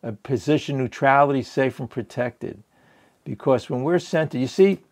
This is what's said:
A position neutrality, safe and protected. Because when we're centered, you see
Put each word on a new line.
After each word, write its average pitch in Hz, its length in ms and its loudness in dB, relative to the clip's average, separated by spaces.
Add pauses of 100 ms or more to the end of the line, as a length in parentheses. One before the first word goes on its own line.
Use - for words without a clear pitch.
A 117 100 -8
position 139 640 -2
neutrality, 139 640 2
safe 135 360 -2
and 127 100 -10
protected. 117 720 -8 (600)
Because 139 460 0
when 127 140 -4
we're 170 160 0
centered, 156 400 -2
you 131 80 -2
see 190 320 4 (120)